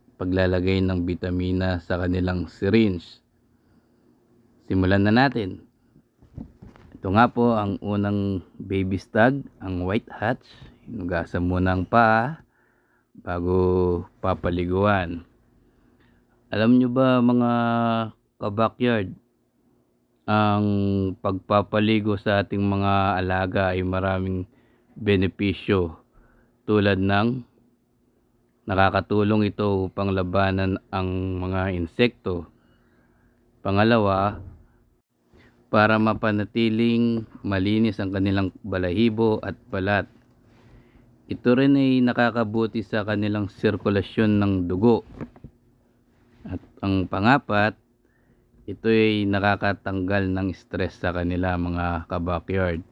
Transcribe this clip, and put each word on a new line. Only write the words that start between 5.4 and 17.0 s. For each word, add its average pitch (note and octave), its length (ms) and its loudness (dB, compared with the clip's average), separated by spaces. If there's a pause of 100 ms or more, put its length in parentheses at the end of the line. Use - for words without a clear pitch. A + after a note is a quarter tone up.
Ito G2 160 -2
nga A#2 160 4
po A#2+ 240 2
ang G2+ 240 -2
unang G2+ 640 -2 (160)
baby F#2+ 400 -2
stag, B2+ 400 2 (160)
ang F2+ 320 -6
white G#2+ 240 -4
hatch. A#2+ 320 -6 (400)
Hinugasan F2 640 -4
muna F2+ 240 0
ang F#2 160 -2
paa A#2 560 2 (800)
bago F2+ 800 0 (160)
papaliguan. F2+ 1040 -2 (1300)
Alam A2+ 240 4
nyo B2+ 160 2
ba, B2+ 320 4